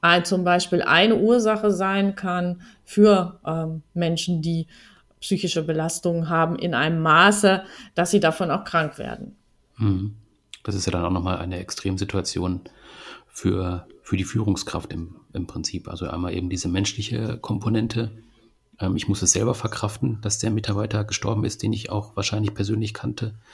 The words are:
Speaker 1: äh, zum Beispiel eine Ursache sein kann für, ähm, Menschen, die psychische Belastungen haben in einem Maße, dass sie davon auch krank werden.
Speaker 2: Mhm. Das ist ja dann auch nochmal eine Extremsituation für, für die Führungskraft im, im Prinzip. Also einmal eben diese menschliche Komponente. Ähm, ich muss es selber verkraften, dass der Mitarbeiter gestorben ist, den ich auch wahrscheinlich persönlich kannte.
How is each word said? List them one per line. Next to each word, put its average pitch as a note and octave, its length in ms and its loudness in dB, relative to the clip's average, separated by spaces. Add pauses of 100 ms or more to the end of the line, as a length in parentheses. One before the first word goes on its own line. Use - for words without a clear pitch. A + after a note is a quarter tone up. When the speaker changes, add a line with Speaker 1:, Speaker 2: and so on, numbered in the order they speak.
Speaker 1:
äh, E3+ 200 6
zum F#3 220 0
Beispiel F3 380 4
eine G3+ 340 6
Ursache G#3+ 560 4
sein G3 420 2
kann F3+ 480 -2 (220)
für, G3 600 6
ähm, D#3+ 360 -4 (120)
Menschen, E3+ 480 0
die E3 240 -2 (540)
psychische F3 420 -2
Belastungen E3 680 -2
haben E3 280 2
in E3+ 180 -2
einem D#3 260 0
Maße, F#3+ 640 6 (320)
dass F3 160 0
sie G#3 100 6
davon E3 300 0
auch E3 140 -2
krank D#3 340 -2
werden. - 380 -12 (400)
Speaker 2:
Mhm. G#2 380 0 (480)
Das G2+ 120 -4
ist F#2 120 -2
ja F2+ 60 0
dann F2 120 0
auch F2 60 2
nochmal F#2 280 0
eine F2+ 200 -6
Extremsituation F#2 1000 -4 (680)
für, F#2 600 -2 (160)
für - 140 -2
die F#2+ 80 0
Führungskraft F#2+ 680 -2
im, E2 240 -10 (160)
im F2 140 -6
Prinzip. - 420 -8
Also - 200 -8
einmal F2 260 -4
eben F2+ 160 -4
diese F2+ 180 -4
menschliche A2 720 -2
Komponente. A2+ 720 -2 (680)
Ähm, F#2+ 180 0
ich - 120 -4
muss G2 140 0
es F#2 100 2
selber A2 220 0
verkraften, G#2+ 680 -4
dass G#2 160 -2
der A2 120 0
Mitarbeiter G#2 540 -2
gestorben G#2+ 400 -2
ist, - 180 -4
den A2+ 100 0
ich G#2+ 180 -6
auch G#2 260 -6
wahrscheinlich G#2+ 380 -2
persönlich G#2+ 400 -2
kannte. A2+ 400 -6 (200)